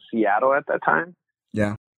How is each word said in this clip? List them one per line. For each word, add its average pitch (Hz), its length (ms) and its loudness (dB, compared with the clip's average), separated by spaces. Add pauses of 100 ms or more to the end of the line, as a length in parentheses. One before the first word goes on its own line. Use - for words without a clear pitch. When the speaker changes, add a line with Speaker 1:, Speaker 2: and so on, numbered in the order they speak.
(100)
Speaker 1:
Seattle 110 440 2
at 147 120 -2
that - 180 -2
time. 165 320 0 (360)
Speaker 2:
Yeah. 104 220 -2 (240)